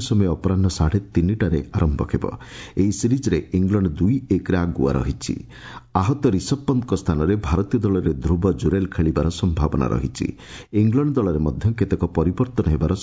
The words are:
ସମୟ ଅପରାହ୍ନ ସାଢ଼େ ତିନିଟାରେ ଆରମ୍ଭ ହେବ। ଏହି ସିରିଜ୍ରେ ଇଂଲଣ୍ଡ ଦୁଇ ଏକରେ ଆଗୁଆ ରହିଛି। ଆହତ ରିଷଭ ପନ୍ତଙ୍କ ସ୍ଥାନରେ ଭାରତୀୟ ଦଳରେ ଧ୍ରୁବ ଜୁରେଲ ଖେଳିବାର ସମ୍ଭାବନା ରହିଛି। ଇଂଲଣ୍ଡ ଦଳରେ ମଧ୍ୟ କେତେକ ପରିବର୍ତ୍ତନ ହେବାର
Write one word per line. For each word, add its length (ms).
ସମୟ 280
ଅପରାହ୍ନ 320
ସାଢ଼େ 220
ତିନିଟାରେ 440
ଆରମ୍ଭ 220
ହେବ। 140
ଏହି 140
ସିରିଜ୍ରେ 460
ଇଂଲଣ୍ଡ 300
ଦୁଇ 160
ଏକରେ 260
ଆଗୁଆ 420
ରହିଛି। 360
ଆହତ 220
ରିଷଭ 320
ପନ୍ତଙ୍କ 280
ସ୍ଥାନରେ 400
ଭାରତୀୟ 360
ଦଳରେ 280
ଧ୍ରୁବ 200
ଜୁରେଲ 240
ଖେଳିବାର 320
ସମ୍ଭାବନା 500
ରହିଛି। 360
ଇଂଲଣ୍ଡ 360
ଦଳରେ 300
ମଧ୍ୟ 320
କେତେକ 240
ପରିବର୍ତ୍ତନ 560
ହେବାର 300